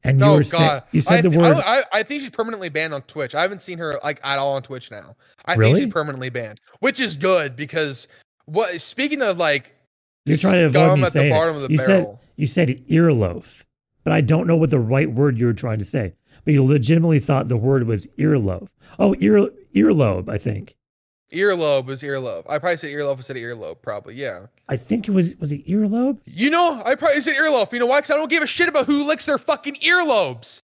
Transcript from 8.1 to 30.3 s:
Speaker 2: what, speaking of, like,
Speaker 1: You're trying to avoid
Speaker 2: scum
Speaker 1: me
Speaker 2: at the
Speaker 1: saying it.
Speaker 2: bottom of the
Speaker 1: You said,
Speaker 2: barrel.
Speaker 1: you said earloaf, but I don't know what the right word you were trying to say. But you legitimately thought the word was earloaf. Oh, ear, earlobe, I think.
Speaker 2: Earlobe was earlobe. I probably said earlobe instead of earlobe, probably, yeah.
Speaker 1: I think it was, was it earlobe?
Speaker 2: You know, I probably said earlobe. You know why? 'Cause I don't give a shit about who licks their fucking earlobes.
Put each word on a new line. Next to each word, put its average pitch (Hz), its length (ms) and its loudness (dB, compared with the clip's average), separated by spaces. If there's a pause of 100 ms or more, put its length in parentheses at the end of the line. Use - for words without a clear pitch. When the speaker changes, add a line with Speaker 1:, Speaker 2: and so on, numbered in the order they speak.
Speaker 2:
what, 180 340 -4
speaking 277 440 -4
of, 190 140 0
like, 147 360 -2 (520)
Speaker 1:
You're 151 120 2
trying 190 160 2
to 175 120 4
avoid 135 80 2 (120)
Speaker 2:
scum 147 140 4
Speaker 1:
me - 60 4
Speaker 2:
at - 80 -2
the 147 60 0
Speaker 1:
saying 143 140 4
it. - 20 2
Speaker 2:
bottom 160 200 0
of 143 80 -8
the 131 80 -8
Speaker 1:
You 156 60 2
said, 185 260 4
Speaker 2:
barrel. 104 180 -12 (140)
Speaker 1:
you 147 100 -2
said 131 440 -2
earloaf, 135 760 0 (380)
but 160 100 0
I 160 80 2
don't 151 240 2
know 170 120 4
what 156 120 4
the 139 100 2
right 127 320 0
word 127 280 0
you 123 80 2
were 117 60 2
trying 110 260 -4
to 98 60 -6
say. 101 280 -4 (320)
But 156 80 2
you 135 100 4
legitimately 147 560 4
thought 135 280 -2
the 120 100 -2
word 123 300 0
was 107 200 -4 (100)
earloaf. 135 520 -2 (300)
Oh, 196 200 2
ear, 202 300 4 (260)
earlobe, 143 540 2
I 101 80 -6
think. - 380 -8 (560)
Speaker 2:
Earlobe 165 540 0
was 131 160 -10
earlobe. 131 480 -8
I 151 100 -2
probably 170 180 -2
said 151 140 -12
earlobe 143 260 -4
instead 127 200 -12
of 117 60 -10
earlobe, 107 380 -12
probably, 104 340 -10
yeah. 113 320 -10 (200)
Speaker 1:
I 143 80 -4
think 208 320 -4
it 214 40 -4
was, 180 260 0
was 151 160 -6
it 143 120 -10
earlobe? 214 600 -2
Speaker 2:
You 240 240 -2
know, 330 360 0
I 262 100 0
probably 294 260 0
said 294 160 -2
earlobe. 285 340 0
You 240 80 -6
know 240 60 0
why? 277 160 2
'Cause - 100 -6
I - 40 2
don't 302 140 -4
give 311 140 0
a 269 40 -2
shit 349 200 0
about 294 180 0
who 285 200 0
licks 302 220 -2
their 285 100 0
fucking 285 380 -4
earlobes. 262 840 0 (120)